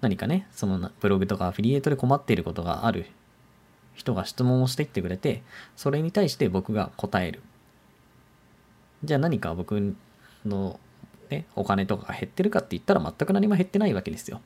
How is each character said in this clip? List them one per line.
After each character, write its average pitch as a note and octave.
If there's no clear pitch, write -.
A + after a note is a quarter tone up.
何 G#2
か -
ね、 F3+
そ -
の F#2
ブ G#2
ロ G2
グ F#2+
と G2
か F#2
ア F2+
フ -
ィ G#2+
リ B2
エ C#3+
イ C3+
ト D#3
で C#3+
困 C3
っ C#3+
て -
い G2+
る E2+
こ E2+
と F2
が F2
あ A2+
る F#2
人 -
が F#2
質 -
問 B2+
を B2+
し B2+
て D3+
き -
て G2
く F2
れ F#2
て、 -
そ -
れ D3
に E3
対 G3
し -
て B2
僕 F#2+
が G#2+
答 F#2+
え E2
る。 -
じ D3+
ゃ -
あ -
何 D3
か E2
僕 G2+
の G2
ね、 D3+
お G2+
金 G2
と G2
か -
が -
減 -
っ -
て -
る G#2
か -
っ -
て -
言 F2
っ -
た G3
ら -
全 E3+
く -
何 G3+
も G#3
減 F3+
っ F3+
て B3+
な G#3+
い D3
わ F#2+
け -
で -
す -
よ。 -